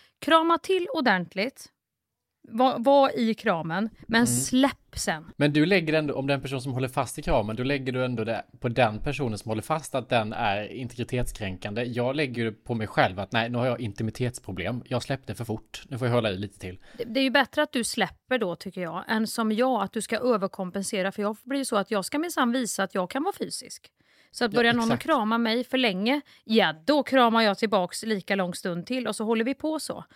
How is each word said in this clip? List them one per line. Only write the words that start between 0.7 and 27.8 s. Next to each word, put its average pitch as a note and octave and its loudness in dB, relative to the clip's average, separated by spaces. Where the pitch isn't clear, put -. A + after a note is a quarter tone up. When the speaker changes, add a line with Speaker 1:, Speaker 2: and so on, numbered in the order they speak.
Speaker 1:
ordentligt. G#3 0
Var, B3 2
var C4+ 6
i A3+ 2
kramen, F3+ -2
men A3+ 2
Speaker 2:
Mm. A#3+ 6
Speaker 1:
släpp B3+ 2
sen. D#3+ -4
Speaker 2:
Men D3 4
du D3+ 6
lägger E3 2
ändå, D3+ 2
om C3+ -4
den C#3 2
person C3+ -6
som C3 -6
håller B2+ 0
fast B2+ -4
i - -8
kramen, A2 2
då B2+ -2
lägger C3+ -2
du B2+ 0
ändå A#2+ -2
det G#2+ -4
på C3 -2
den A2+ 2
personen C3+ -4
som - -8
håller A2 -2
fast, D#3 -4
att A#2+ -4
den A2 2
är G#2 0
integritetskränkande. A2+ -4
Jag B2 -2
lägger B2+ -2
ju A2+ 0
på - -8
mig G#2+ -2
själv G#2 2
att G2 -6
nej, A#2 0
nu A#2+ -4
har A#2+ 2
jag A#2+ 0
intimitetsproblem. A2 -4
Jag B2 -2
släppte - -6
för A#2+ -8
fort. - -8
Nu C3+ -8
får B2 -2
jag A#2 2
hålla A2 2
i F#2 -4
lite G2 -10
till. F#2 -12
Speaker 1:
Det, A#3+ -6
det A#3 -2
är C4+ 4
ju C4+ 2
bättre C#4 2
att D4+ -4
du A#3+ 0
släpper - -2
då, F3+ -4
tycker F#3 -10
jag, E3+ -6
än A3 0
som A3 0
jag, A#3+ 2
att F#3+ -4
du A3 -4
ska A3 -4
överkompensera. G3 -2
För G#3+ -6
jag G#3 -2
blir C4+ -4
ju C4+ -4
så - -2
att G3+ 0
jag G3 0
ska - -4
minsann D#4 0
visa A#3 -2
att F#3+ -4
jag F3+ 0
kan C4+ -4
vara G4 -2
fysisk. - -12
Så - -2
att G#3 -2
Speaker 2:
Ja, G#3+ -4
Speaker 1:
börjar A#3 6
någon A#3+ 2
att A3+ 0
Speaker 2:
exakt. A#3+ 0
Speaker 1:
krama A#3 2
mig A#3 0
för - -2
länge, A#3 0
ja, G#3 4
då C#4+ 4
kramar A#3 4
jag G3+ 4
tillbaks G3 -2